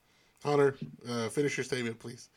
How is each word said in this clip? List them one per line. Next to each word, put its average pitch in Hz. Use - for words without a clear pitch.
Hunter, 143
uh, 117
finish 143
your 131
statement, 120
please. -